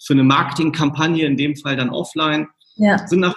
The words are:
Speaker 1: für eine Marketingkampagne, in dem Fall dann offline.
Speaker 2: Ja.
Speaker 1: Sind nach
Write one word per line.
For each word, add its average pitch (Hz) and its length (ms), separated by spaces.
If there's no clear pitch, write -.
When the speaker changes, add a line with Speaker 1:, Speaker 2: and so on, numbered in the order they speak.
Speaker 1:
für 147 100
eine 135 100
Marketingkampagne, 156 1000
in 139 120
dem 143 180
Fall 139 220
dann 127 120
offline. 156 580
Speaker 2:
Ja. 202 320
Speaker 1:
Sind 185 140
nach 180 160